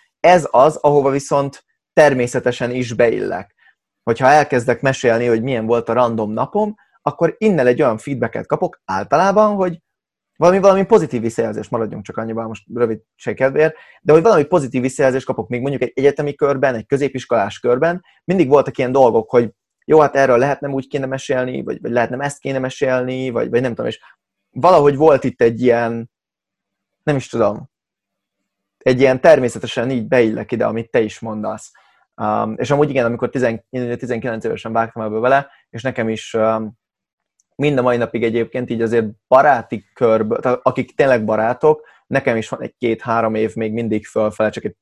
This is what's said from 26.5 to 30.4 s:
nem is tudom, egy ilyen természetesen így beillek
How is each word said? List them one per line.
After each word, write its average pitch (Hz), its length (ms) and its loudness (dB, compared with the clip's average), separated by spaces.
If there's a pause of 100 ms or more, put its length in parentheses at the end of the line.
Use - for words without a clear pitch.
nem 147 140 0
is 127 120 -6
tudom, 107 420 -2 (1080)
egy 127 220 2
ilyen 131 200 4
természetesen 127 680 2
így 120 160 -4
beillek 113 460 0